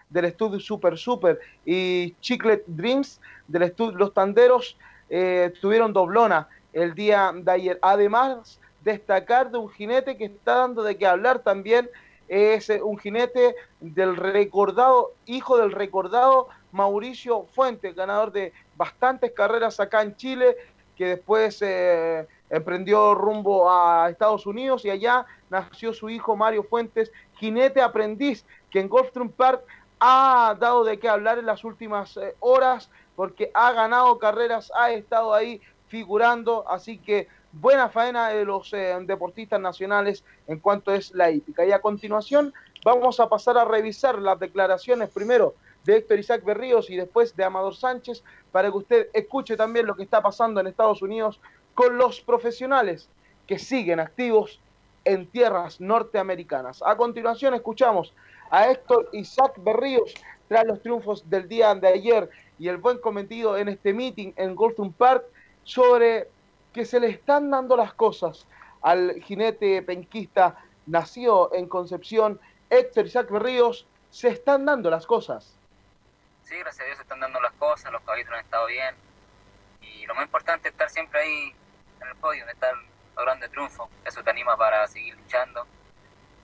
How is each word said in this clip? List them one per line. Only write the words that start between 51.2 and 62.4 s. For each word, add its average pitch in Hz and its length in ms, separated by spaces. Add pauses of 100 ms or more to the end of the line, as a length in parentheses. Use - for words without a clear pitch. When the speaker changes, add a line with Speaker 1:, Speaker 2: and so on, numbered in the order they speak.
Speaker 1:
con 247 220
los 247 240
profesionales 233 880 (380)
que 196 120
siguen 175 420
activos 214 600 (440)
en 190 220
tierras 185 540
norteamericanas. 185 1040
A 214 120
continuación 233 580
escuchamos 226 580 (380)
a 202 200
Héctor 247 420
Isaac 254 460
Berríos 233 540 (360)
tras 226 180
los 208 160
triunfos 208 480
del 185 180
día 214 260
de 190 140
ayer 202 400 (300)